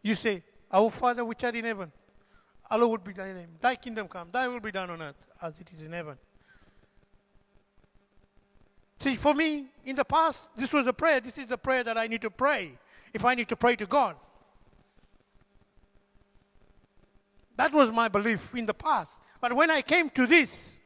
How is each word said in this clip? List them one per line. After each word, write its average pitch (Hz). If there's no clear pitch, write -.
you 208
say, 196
'Our 208
Father 240
which 226
art 240
in 226
heaven, 196
hallowed 226
be 175
thy 190
name. 175
Thy 247
kingdom 220
come, 170
thy 247
will 247
be 214
done 185
on 165
earth 143
as 160
it 175
is 156
in 160
heaven.'" 156
See, 269
for 294
me, 294
in 262
the 285
past, 311
this 247
was 277
a 254
prayer. 294
This 240
is 262
the 240
prayer 262
that 226
I 226
need 226
to 220
pray 208
if 208
I 247
need 240
to -
pray 240
to 208
God. 214
That 277
was 269
my 226
belief 208
in 233
the 208
past. 254
But 240
when 311
I 294
came 320
to 254
this -